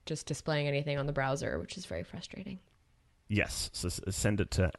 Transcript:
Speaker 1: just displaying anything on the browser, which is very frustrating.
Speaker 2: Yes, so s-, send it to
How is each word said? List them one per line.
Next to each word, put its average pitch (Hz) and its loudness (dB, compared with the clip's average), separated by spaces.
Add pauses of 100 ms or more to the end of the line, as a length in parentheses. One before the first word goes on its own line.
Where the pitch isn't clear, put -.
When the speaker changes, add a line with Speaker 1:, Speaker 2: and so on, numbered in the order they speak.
Speaker 1:
just - -4
displaying 147 0
anything 143 2
on 143 0
the 143 0
browser, 135 2
which - -8
is 185 -10
very - -4
frustrating. 185 -10 (720)
Speaker 2:
Yes, - 2
so - -2
s-, - -4 (100)
send 101 2
it - 2
to 92 4